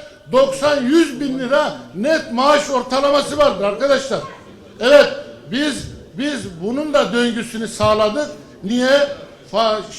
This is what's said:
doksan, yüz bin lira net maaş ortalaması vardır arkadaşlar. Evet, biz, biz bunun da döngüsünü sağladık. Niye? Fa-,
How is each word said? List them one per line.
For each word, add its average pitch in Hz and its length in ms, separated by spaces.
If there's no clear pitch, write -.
doksan, 269 500
yüz 285 380
bin 269 180
lira 269 380
net 269 380
maaş 285 380
ortalaması 277 680
vardır 220 260
arkadaşlar. 226 560
Evet, 262 360
biz, 269 380
biz 277 220
bunun 269 320
da 196 180
döngüsünü 226 560
sağladık. 214 600
Niye? 254 440
Fa-, 214 280